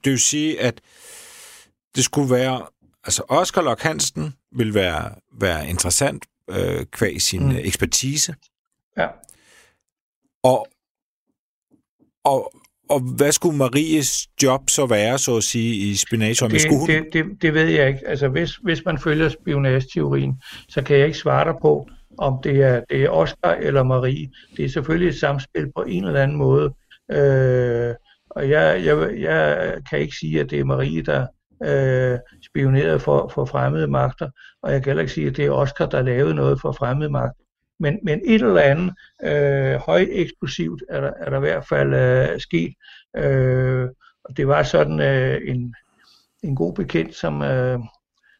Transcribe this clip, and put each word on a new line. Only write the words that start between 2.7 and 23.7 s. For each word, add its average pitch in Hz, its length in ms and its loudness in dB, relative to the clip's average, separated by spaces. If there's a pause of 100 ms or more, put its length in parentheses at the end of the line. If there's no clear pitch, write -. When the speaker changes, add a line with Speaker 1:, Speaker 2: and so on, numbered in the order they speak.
Speaker 1:
altså - 260 -4
Oscar 175 320 2
Locke 135 220 -2
Hansen 156 500 -4 (180)
vil 110 220 -2
være, 90 420 0 (240)
være 80 300 -2
interessant, 87 560 -2 (240)
øh, 95 360 -4 (120)
qua 78 220 -2
sin, - 240 -2
Speaker 2:
Mm. 139 80 2
Speaker 1:
øh, 127 60 -2
ekspertise. - 800 -2 (600)
Speaker 2:
Ja. - 100 -2 (1400)
Speaker 1:
Og, 127 240 2 (1600)
og, 135 300 0 (360)
og 147 100 2
hvad 127 320 0
skulle 156 260 0
Maries 143 680 0 (160)
job 131 260 2
så 143 160 2
være, 117 320 2
så 127 200 0
at 107 60 0
sige, 117 320 0
i 101 200 -2
spionage? 110 500 0
Om 110 60 0
Speaker 2:
Det, 156 100 4
Speaker 1:
skulle 151 180 2
hun 160 100 0
Speaker 2:
det, 156 240 2
det, 160 280 -2
det 160 120 2
ved 156 120 4
jeg 156 220 4
ikke. 135 200 -2
Altså, 143 200 0
hvis, 156 280 -2
hvis 170 300 -4
man 139 140 -2
følger 156 300 0
spionageteorien, 135 1120 0 (280)
så - 120 -2
kan 139 160 4
jeg 139 80 6
ikke 156 120 -2
svare 139 280 2
dig 160 160 0
på, 147 280 2 (280)
om 131 260 -2
det 139 200 4
er, 123 260 4
det 135 140 0
er 143 60 2
Oscar 165 440 0
eller 139 300 2